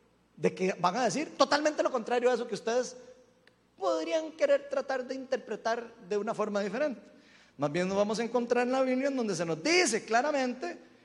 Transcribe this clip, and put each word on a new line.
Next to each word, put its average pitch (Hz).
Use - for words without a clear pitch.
de 180
que 185
van 180
a 254
decir 220
totalmente 302
lo 349
contrario 247
a 247
eso 233
que 220
ustedes 233
podrían 320
querer 277
tratar 262
de 254
interpretar 233
de 208
una 208
forma 208
diferente. 220
Más 143
bien 180
nos 196
vamos 208
a 233
encontrar 240
en 247
la 262
Biblia 254
en 269
donde 214
se 170
nos 160
dice 311
claramente 262